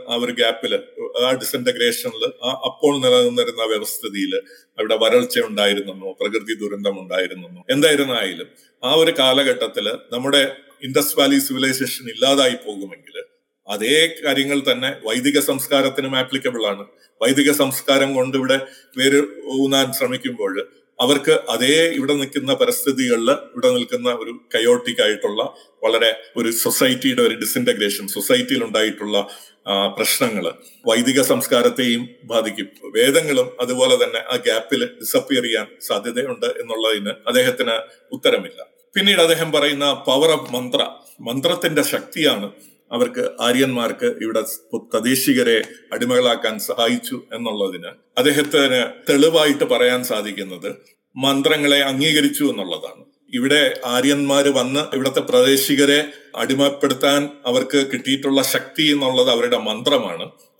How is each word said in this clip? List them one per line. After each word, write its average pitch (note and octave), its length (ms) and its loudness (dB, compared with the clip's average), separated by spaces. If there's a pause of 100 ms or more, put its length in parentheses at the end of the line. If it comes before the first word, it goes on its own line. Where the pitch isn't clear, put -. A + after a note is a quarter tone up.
ആ A#2+ 60 -6
ഒരു A#2+ 180 -2
ഗ്യാപ്പില്, A2+ 460 -2 (460)
ആ C3 80 2
ഡിസിന്റഗ്രേഷനില്, A#2+ 1120 -4
ആ C3 180 -6
അപ്പോൾ C#3+ 360 0
നിലനിന്നിരുന്ന A#2+ 640 2
വ്യവസ്ഥിതിയില് G2+ 720 -4 (420)
അവിടെ A2 180 0
വരൾച്ച A#2+ 440 2
ഉണ്ടായിരുന്നെന്നോ G2+ 720 -2
പ്രകൃതി G#2+ 420 -4
ദുരന്തം G2+ 460 -6
ഉണ്ടായിരുന്നെന്നോ F2+ 680 -8
എന്തായിരുന്നായാലും, C3 760 0 (380)
ആ C3+ 100 2
ഒരു E3 240 6
കാലഘട്ടത്തില് B2+ 760 2 (200)
നമ്മുടെ C3+ 440 0 (260)
ഇൻഡസ് C#3+ 360 -2
വാലി C#3 200 4
സിവിലൈസേഷൻ C3 720 -2
ഇല്ലാതായി B2+ 460 2 (120)
പോകുമെങ്കിൽ G2 560 -12 (460)
അതേ C3+ 460 2 (100)
കാര്യങ്ങൾ C#3 380 0 (100)
തന്നെ B2+ 320 -4
വൈദിക B2+ 360 0
സംസ്കാരത്തിനും C3+ 760 0
ആപ്ലിക്കബിൾ B2+ 500 -2
ആണ്. G2+ 200 -4 (360)
വൈദിക C3+ 300 4
സംസ്കാരം C3+ 640 0
കൊണ്ട് C3 220 0
ഇവിടെ C3+ 240 2 (360)
വേര് C#3 260 4 (240)
ഊന്നാൻ C3+ 460 0
ശ്രമിക്കുമ്പോൾ A#2+ 760 -4 (320)
അവർക്ക് C#3 380 2 (100)
അതേ C3+ 400 2
ഇവിടെ C#3+ 260 -2
നിൽക്കുന്ന C3+ 400 -4
പരിസ്ഥിതികളില്, B2 760 0
ഇവിടെ B2+ 400 0
നിൽക്കുന്ന B2 380 -2
ഒരു - 460 -6
കയോട്ടിക് A#2+ 480 2
ആയിട്ടുള്ള G#2+ 520 -2 (300)
വളരെ A2+ 360 2 (160)
ഒരു A#2 140 0
സൊസൈറ്റിയുടെ B2+ 720 0
ഒരു A2 120 4
ഡിസിന്റഗ്രേഷൻ, G#2+ 720 -2
സൊസൈറ്റിയിൽ B2 560 0
ഉണ്ടായിട്ടുള്ള, G#2+ 640 -2 (400)
ആ, G2 200 0
പ്രശ്നങ്ങള് G#2 640 -2 (340)
വൈദിക A#2+ 360 2
സംസ്കാരത്തെയും B2 840 0 (160)
ബാധിക്കും. G#2+ 440 -4 (160)
വേദങ്ങളും C3 760 2
അതുപോലെ B2+ 440 2
തന്നെ A#2 140 -2
ആ B2+ 180 -4
ഗ്യാപ്പിൽ A#2+ 480 -2
ഡിസപ്പിയർ B2 580 -2
ചെയ്യാൻ A2 240 -2 (140)
സാധ്യതയുണ്ട് A#2 640 -4
എന്നുള്ളതിന് A2+ 640 -4
അദ്ദേഹത്തിന് B2 720 0 (320)
ഉത്തരമില്ല. A#2 540 -2 (280)
പിന്നീട് G3 260 4
അദ്ദേഹം D#3+ 320 2
പറയുന്ന C#3+ 580 0
power D3+ 240 4
of C3+ 220 -4
mantra, B2 300 -4 (340)
മന്ത്രത്തിന്റെ D3+ 600 -2
ശക്തിയാണ് B2 720 -4 (400)
അവർക്ക്, A#2+ 360 -2 (120)
ആര്യന്മാർക്ക് A#2+ 640 0
ഇവിടെ A2 340 -2 (560)
തദ്ദേശികരെ B2 680 2 (300)
അടിമകളാക്കാൻ A#2 640 0
സഹായിച്ചു A#2+ 640 -2 (120)
എന്നുള്ളതിന് G2+ 520 -6 (320)
അദ്ദേഹത്തിന് C#3 760 2 (180)
തെളിവായിട്ട് D3+ 540 4
പറയാൻ B2 400 2
സാധിക്കുന്നത് G2+ 720 -6 (420)
മന്ത്രങ്ങളെ C#3 640 2
അംഗീകരിച്ചു C#3+ 640 0
എന്നുള്ളതാണ്. F#2 600 -6 (300)
ഇവിടെ C3+ 520 2
ആര്യന്മാര് C#3 600 2
വന്ന് C3+ 480 0
ഇവിടുത്തെ C3+ 260 -2
പ്രാദേശികരെ C#3 840 4 (320)
അടിമപ്പെടുത്താൻ C#3 920 0 (180)
അവർക്ക് C3 460 0
കിട്ടിയിട്ടുള്ള C3+ 500 0
ശക്തി - 400 -4
എന്നുള്ളത് C3 480 2
അവരുടെ A#2+ 280 2
മന്ത്രമാണ്. A2 720 -4 (300)